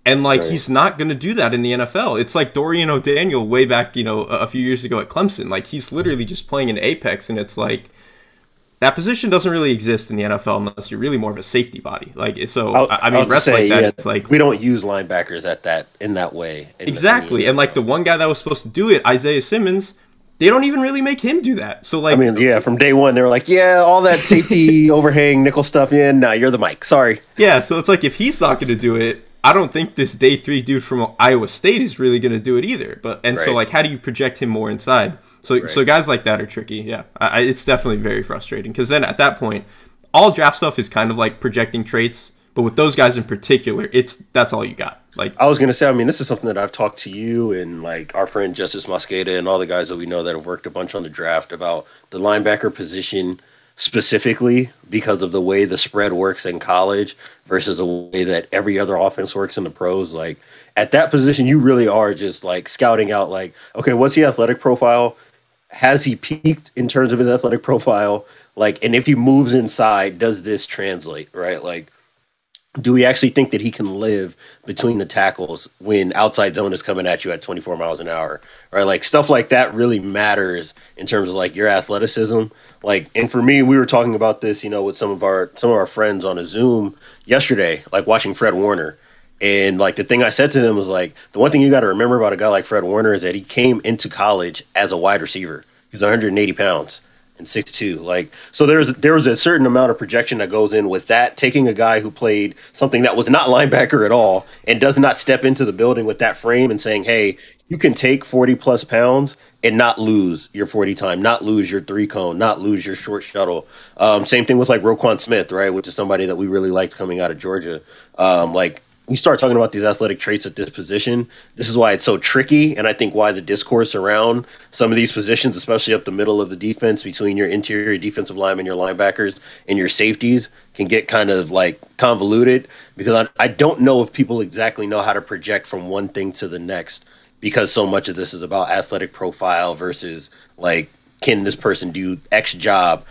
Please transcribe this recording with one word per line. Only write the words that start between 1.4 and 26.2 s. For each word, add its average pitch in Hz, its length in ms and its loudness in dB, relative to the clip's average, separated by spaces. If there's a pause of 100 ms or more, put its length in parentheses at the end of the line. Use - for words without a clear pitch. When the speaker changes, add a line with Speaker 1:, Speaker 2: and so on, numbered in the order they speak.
Speaker 1:
in 120 100 -2
the 120 100 -2
N 123 80 -2
F 120 160 -6
L. 202 180 -2
It's 117 220 -4
like 156 180 -2
Dorian 160 360 0
O'Daniel 143 580 0
way 127 160 4
back, 120 320 0
you 120 80 -4
know, 107 180 -4
a, - 180 -4
a 113 60 -2
few 127 160 -6
years 127 220 -2
ago 117 160 -4
at 95 80 -10
Clemson. 196 400 -2
Like, 95 200 -6
he's 139 220 -12
literally 147 340 -4
just 98 220 -12
playing 135 220 -2
in 107 100 -4
apex, 104 500 -4
and 113 100 -6
it's 104 180 -10
like, 113 340 -6 (880)
that 135 160 2
position 226 340 -4
doesn't 180 240 2
really 156 200 2
exist 113 380 -2
in 110 60 -6
the 104 80 -2
N 104 80 -2
F 101 140 -4
L 104 100 0
unless 101 340 -8
you're 107 100 -10
really 135 180 -2
more 107 120 -4
of 98 60 -10
a - 60 -14
safety - 380 -4
body. - 340 -12
Like, - 240 -6 (100)
so, 110 260 -4
Speaker 2:
I'll, 131 160 4
Speaker 1:
I, 107 120 2
I 120 80 2
mean, 127 100 4
Speaker 2:
I'll 131 60 2
Speaker 1:
reps 147 180 4
Speaker 2:
say, 139 80 4
Speaker 1:
like 110 160 4
that, 104 140 4
Speaker 2:
yeah, 107 60 4
Speaker 1:
it's - 180 -6
like 104 240 -4
Speaker 2:
we 147 80 6
don't 143 200 4
use 113 260 0
linebackers 90 600 -6
at 85 200 -6
that, 80 240 -4 (120)
in 104 140 -6
that 90 180 -4
way 80 280 -10
in 76 60 -18 (120)
the, - 60 -16
in - 20 -6
the 151 40 -4
Speaker 1:
Exactly. 143 540 0
And, 135 140 2
like, 143 160 0
the 143 60 2
Speaker 2:
N 117 40 -4
F 110 40 -4
L. - 20 -4
Speaker 1:
one 165 140 0
guy 170 120 4
that 160 100 0
was 156 120 0
supposed - 240 -6
to - 60 -16
do 175 200 -2
it, 185 180 4
Isaiah 131 360 2
Simmons, 196 500 -2 (460)
they 156 80 4
don't 254 180 6
even 285 160 0
really 269 220 -2
make 269 180 -2
him 302 220 0
do 247 140 0
that. - 280 -10
So, 160 160 -4
like, 151 160 4
Speaker 2:
I 127 40 4
mean, 117 180 4
yeah, 120 220 4
from 120 180 -2
day 135 160 4
one, 139 200 6
they 123 60 4
were 127 80 6
like, 123 200 2
"Yeah, 180 340 6
all 180 180 6
that 175 200 4
safety 160 680 6
<laughs> 151 80 6
overhang, 147 440 4
nickel 143 200 2
stuff, 139 300 2
yeah, 143 200 6
nah, 127 200 4